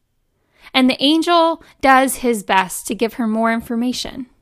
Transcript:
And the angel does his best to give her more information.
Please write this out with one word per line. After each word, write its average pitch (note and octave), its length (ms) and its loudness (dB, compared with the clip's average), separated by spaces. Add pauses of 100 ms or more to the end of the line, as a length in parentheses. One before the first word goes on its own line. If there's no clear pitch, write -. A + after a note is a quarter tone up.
(720)
And B3+ 160 4
the - 140 -2
angel E4 600 2 (180)
does C4 360 4
his A#3 280 -2
best F#3 420 -2
to A#3 80 -6
give A3 200 -4
her A#3 120 -4
more A3+ 260 -2
information. A#3 760 -6 (160)